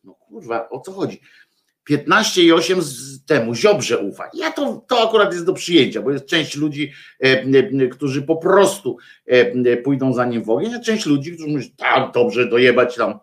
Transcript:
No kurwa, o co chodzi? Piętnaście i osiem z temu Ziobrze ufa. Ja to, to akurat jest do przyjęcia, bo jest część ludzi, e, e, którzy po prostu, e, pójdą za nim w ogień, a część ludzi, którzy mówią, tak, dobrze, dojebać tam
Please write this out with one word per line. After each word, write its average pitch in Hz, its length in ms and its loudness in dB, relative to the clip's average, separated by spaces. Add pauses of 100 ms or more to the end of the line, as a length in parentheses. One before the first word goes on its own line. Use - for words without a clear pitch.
No 95 100 -20
kurwa, 113 540 -10
o 139 120 -14
co 190 120 -16
chodzi? 143 280 -8 (640)
Piętnaście 180 580 0
i 165 100 6
osiem 175 300 0
z 135 420 -12
temu 120 300 -2
Ziobrze 120 440 0
ufa. - 360 -10
Ja 320 180 -6
to, 262 360 -6
to 233 200 0
akurat 202 240 2
jest 170 140 -6
do 185 60 0
przyjęcia, 117 500 0
bo 123 80 -2
jest 135 160 -6
część 151 300 -4
ludzi, 147 360 -6 (320)
e, 131 200 4 (380)
e, 123 60 2
którzy 139 340 -4
po 160 140 0
prostu, 190 600 2 (300)
e, 123 500 2
pójdą 131 360 -2
za 123 120 0
nim 117 180 -2
w 101 80 -6
ogień, 190 240 0
a 233 60 -10
część 214 260 -2
ludzi, 143 260 -2
którzy 160 160 -12
mówią, 143 160 -4 (120)
tak, 127 380 0
dobrze, 120 340 0
dojebać 123 480 2
tam 107 260 -4